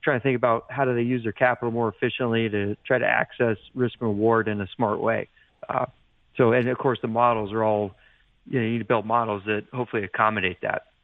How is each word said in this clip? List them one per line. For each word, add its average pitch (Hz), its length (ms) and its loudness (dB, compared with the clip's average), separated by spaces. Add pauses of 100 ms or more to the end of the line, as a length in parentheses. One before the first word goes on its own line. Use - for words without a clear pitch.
trying 139 160 0
to 110 40 -14
think 135 140 2
about 117 320 0
how 127 160 -2
do 127 80 0
they 120 80 0
use 120 220 -2
their 110 80 -4
capital 120 400 0
more 117 180 0
efficiently 113 580 -2
to 104 380 -2
try 131 120 2
to 117 80 0
access 117 520 0 (160)
risk 123 260 -2
and 120 80 -2
reward 110 400 2
in 104 140 -4
a 95 140 -6
smart 110 260 -2
way. 110 260 -2 (400)
Uh, 127 180 -2 (520)
so, 117 160 6
and 123 160 2
of 123 80 -2
course, 127 240 0
the 123 60 -4
models 113 440 2
are 110 120 0
all, 104 280 2 (560)
you 131 120 -2
know, 117 60 0
you 113 80 -2
need 120 40 -2
to 110 80 -4
build 107 200 0
models 110 420 0
that 107 260 -2
hopefully 120 300 -4
accommodate 98 580 0
that. - 240 -4 (180)